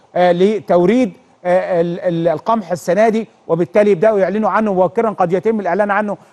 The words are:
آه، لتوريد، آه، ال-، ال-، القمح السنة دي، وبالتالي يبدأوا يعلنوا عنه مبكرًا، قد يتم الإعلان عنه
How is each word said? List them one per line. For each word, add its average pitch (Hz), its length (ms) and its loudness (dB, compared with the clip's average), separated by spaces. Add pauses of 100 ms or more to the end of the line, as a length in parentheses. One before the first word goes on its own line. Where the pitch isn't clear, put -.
(140)
آه، 180 180 2
لتوريد، 180 800 2 (320)
آه، 180 360 0
ال-، 170 200 -4
ال-، 170 280 -2
القمح 185 420 -2
السنة 180 380 0
دي، 220 200 -2 (200)
وبالتالي 175 420 2
يبدأوا 208 280 2
يعلنوا 196 320 -2
عنه 208 240 0
مبكرًا، 185 360 0
قد 175 220 -2
يتم 208 280 -2
الإعلان 196 300 -2
عنه 202 260 -2 (160)